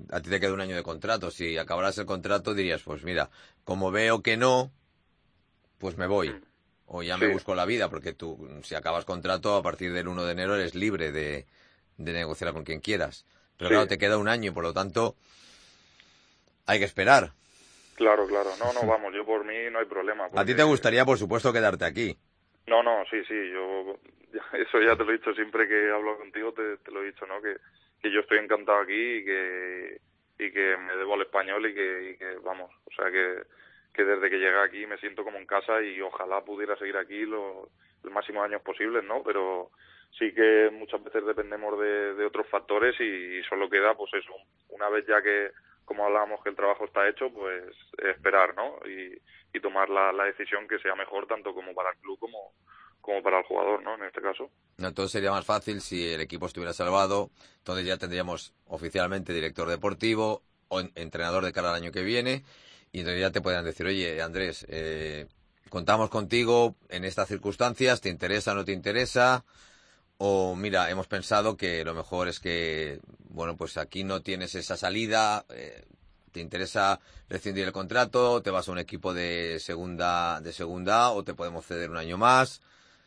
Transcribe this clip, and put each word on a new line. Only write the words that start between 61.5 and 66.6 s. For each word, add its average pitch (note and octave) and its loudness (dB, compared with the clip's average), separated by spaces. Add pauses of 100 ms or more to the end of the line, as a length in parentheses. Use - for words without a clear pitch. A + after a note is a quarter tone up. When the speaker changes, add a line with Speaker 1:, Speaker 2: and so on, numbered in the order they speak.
Speaker 1:
cara F2 0
al E2+ 0
año E2+ -6
que F#2 -4
viene, B2 0 (480)
y F#2 -6
entonces F2+ -2
ya F#2+ 4
te F#2 -2
podrían F2 0
decir, E2 -4
"Oye, F2+ 0
Andrés, E2+ -4
eh, D#2 -6 (440)
contamos G2+ 2
contigo A#2 4 (140)